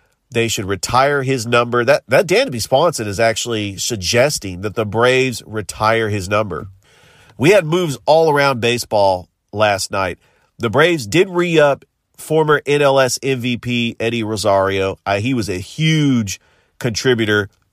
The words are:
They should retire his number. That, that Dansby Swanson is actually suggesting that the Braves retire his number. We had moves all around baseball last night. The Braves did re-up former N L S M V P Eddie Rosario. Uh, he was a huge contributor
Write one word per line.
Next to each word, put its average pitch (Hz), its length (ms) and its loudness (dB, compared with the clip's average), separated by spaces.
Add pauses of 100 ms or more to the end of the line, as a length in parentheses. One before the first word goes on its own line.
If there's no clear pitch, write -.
(300)
They 117 180 -2
should 107 180 -6
retire 131 580 0
his 127 240 -4
number. 120 360 2
That, 135 240 2
that 135 200 2
Dansby 180 340 0
Swanson 139 460 0
is 101 120 -4
actually 110 580 -2
suggesting 101 840 -2
that 101 140 -8
the 110 100 -2
Braves 123 640 0
retire 110 600 -2
his 98 200 -6
number. 104 380 -4 (720)
We 135 100 4
had 196 160 6
moves 160 400 -2
all 160 240 4
around 139 320 2
baseball 104 680 0 (220)
last 104 380 0
night. 95 300 -4 (400)
The 117 100 -2
Braves 143 380 2
did 170 200 2
re-up 170 580 2 (300)
former 151 520 0
N 147 140 2
L 135 180 4
S 127 240 0
M 135 160 -2
V 120 180 -4
P 120 420 -4
Eddie 117 240 -4
Rosario. 98 800 0
Uh, 101 160 0
he 123 140 -2
was 107 160 -2
a 92 80 -4
huge 139 840 0 (400)
contributor 110 680 0 (240)